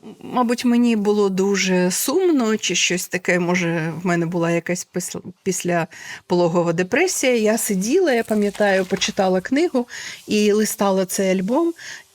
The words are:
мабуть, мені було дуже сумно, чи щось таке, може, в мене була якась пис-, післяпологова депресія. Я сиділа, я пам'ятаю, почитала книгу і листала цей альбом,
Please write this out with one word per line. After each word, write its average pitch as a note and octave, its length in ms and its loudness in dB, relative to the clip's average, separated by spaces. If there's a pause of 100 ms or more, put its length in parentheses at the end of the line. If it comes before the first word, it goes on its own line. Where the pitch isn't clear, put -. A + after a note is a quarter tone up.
(220)
мабуть, A#3+ 420 -2
мені A#3+ 320 4
було G#3 320 2
дуже F#3+ 640 2
сумно, C4+ 640 2
чи - 180 -4
щось - 340 -2
таке, F3+ 300 0
може, E3+ 540 0 (100)
в F#3+ 40 -4
мене E3+ 200 0
була E3+ 240 0
якась E3+ 440 -2
пис-, F3+ 260 -6 (220)
післяпологова F3 1300 -2
депресія. B3 640 0
Я A3 220 2
сиділа, B3 540 0
я A#3 120 0
пам'ятаю, G3+ 600 0
почитала F#3+ 560 0
книгу C4+ 460 0 (400)
і G#3 260 2
листала G3+ 540 0
цей F#3+ 240 -2
альбом, B3 420 0 (420)